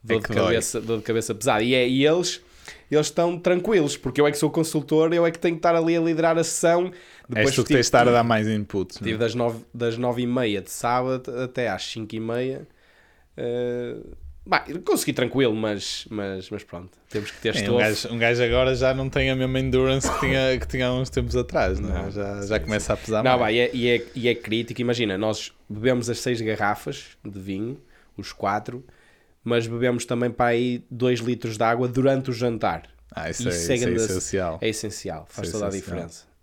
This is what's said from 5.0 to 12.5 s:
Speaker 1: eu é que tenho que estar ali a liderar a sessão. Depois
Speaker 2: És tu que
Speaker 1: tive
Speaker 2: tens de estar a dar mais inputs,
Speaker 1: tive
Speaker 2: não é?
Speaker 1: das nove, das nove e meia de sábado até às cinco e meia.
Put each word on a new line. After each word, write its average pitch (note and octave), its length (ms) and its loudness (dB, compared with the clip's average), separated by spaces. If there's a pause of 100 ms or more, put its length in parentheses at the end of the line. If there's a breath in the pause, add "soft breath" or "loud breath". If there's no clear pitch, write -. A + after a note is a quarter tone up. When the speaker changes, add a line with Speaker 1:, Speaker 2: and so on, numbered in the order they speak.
Speaker 1:
eu E3+ 120 4
é E3 60 2
que E3+ 80 -12
tenho E3+ 160 0
que D#3+ 40 -10
estar E3+ 140 4
ali E3 220 4
a E3 60 2
liderar E3 360 2
a E3 60 2
sessão. F3 480 2 (380 loud breath)
Depois A#2 180 4
Speaker 2:
És C3 80 2
tu B2+ 60 4
que A2 80 0
Speaker 1:
tive D3 80 6
Speaker 2:
tens A#2+ 60 6
de - 40 2
estar A#2+ 220 6
a - 20 6
dar A#2+ 140 6
mais A2 200 2
inputs, G#2 520 -2
Speaker 1:
tive A2+ 140 -4
Speaker 2:
não A2 40 0
é? G#2+ 40 -6
Speaker 1:
das A#2 160 0
nove, A#2+ 280 -2 (100)
das A#2 240 -2
nove B2 260 -2
e A#2+ 40 -2
meia A#2+ 340 0
de - 80 -16
sábado B2+ 600 -2 (100)
até B2 280 -4
às F#2 200 -4
cinco A2 240 -10
e A2 60 -6
meia. B2+ 480 -4 (720 soft breath)